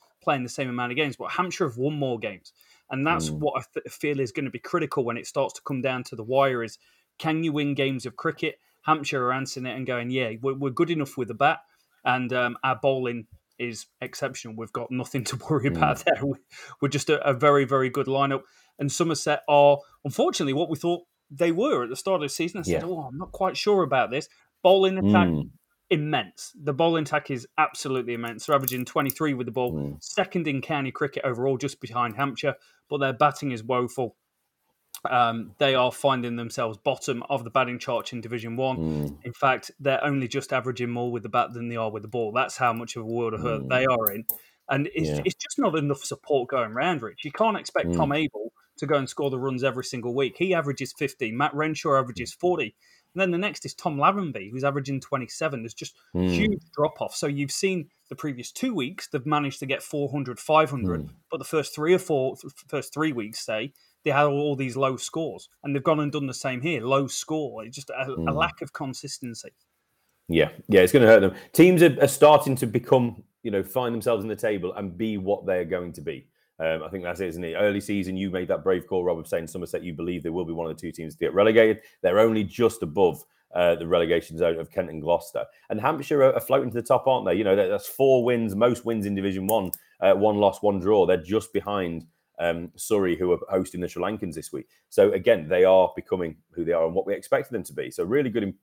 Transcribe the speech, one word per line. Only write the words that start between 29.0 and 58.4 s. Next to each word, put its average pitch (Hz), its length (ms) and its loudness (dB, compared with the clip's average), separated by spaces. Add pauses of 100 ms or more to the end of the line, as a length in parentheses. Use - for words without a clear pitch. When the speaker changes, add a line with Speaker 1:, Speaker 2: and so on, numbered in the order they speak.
Speaker 1:
with 123 120 -6
the 120 60 -8
ball, 123 200 -2
Speaker 2:
Mm. 73 300 -8
Speaker 1:
second 180 460 -4
in 139 120 -2
county 139 300 -4
cricket - 340 -4
overall, 131 340 0
just 135 220 -6
behind 117 360 -4
Hampshire, 135 400 -2 (320)
but 147 100 -4
their 135 140 0
batting 139 400 0
is 110 100 -6
woeful. 123 540 -2 (920)
Um, 117 480 0
they 135 160 4
are 127 160 2
finding 120 460 -2
themselves 113 420 -6
bottom 127 500 -4
of 135 160 -2
the 117 60 -12
batting 123 280 0
chart 117 340 -4
in 123 80 -8
Division 113 360 -8
One. 131 220 -2
Speaker 2:
Mm. 143 460 -4
Speaker 1:
In 123 80 -10
fact, 131 480 -2
they're 135 240 0
only 139 240 -2
just 139 240 -4
averaging 123 380 -2
more 120 200 -4
with 117 140 -6
the 117 40 -12
bat 120 240 0
than 117 160 -8
they 120 80 -6
are 113 140 -2
with 104 120 -8
the 107 60 -14
ball. 113 240 -2
That's 123 240 0
how 120 160 2
much 117 240 -8
of 117 60 -6
a 110 40 -10
world 113 280 -2
of 104 60 -6
hurt 113 220 -2
Speaker 2:
Mm. 131 60 -8
Speaker 1:
they 127 160 2
are 113 280 2
in. 110 120 -8 (460)
And 143 240 0
it's, 160 140 -2
Speaker 2:
Yeah. 147 160 -2
Speaker 1:
it's 185 100 0
just - 240 -8
not 202 180 2
enough 143 280 -2
support 135 460 -2
going 117 220 -2
round, 143 300 0
Rich. - 220 -12
You 147 80 -10
can't 220 240 2
expect - 320 -2
Speaker 2:
Mm. 87 80 0
Speaker 1:
Tom 151 160 2
Abel 143 400 -2 (240)
to 151 100 -6
go 147 100 2
and 135 120 -2
score 143 200 -4
the 131 120 -4
runs 127 240 -2
every 127 200 -2
single 120 300 -6
week. 131 240 -2
He 185 160 0
averages 143 380 -4
fifteen. 120 440 -6
Matt 147 180 -2
Renshaw 151 440 0
averages 120 340 -4
Speaker 2:
Mm. - 60 -20
Speaker 1:
forty. 170 380 -2 (360)
And 180 80 -6
then 185 120 0
the 170 60 0
next 185 280 -6
is 135 80 -10
Tom 151 240 -4
Lavenby, 147 520 0
who's 127 140 -4
averaging 139 360 -2
twenty-seven. 131 640 -6
There's 113 120 -12
just - 220 -14 (180)
Speaker 2:
Mm. 90 160 2
Speaker 1:
huge 202 320 0 (120)
drop-off. 147 400 -2
So - 120 -4
you've 143 240 -4
seen 185 400 -2 (180)
the 139 80 -14
previous 123 360 -8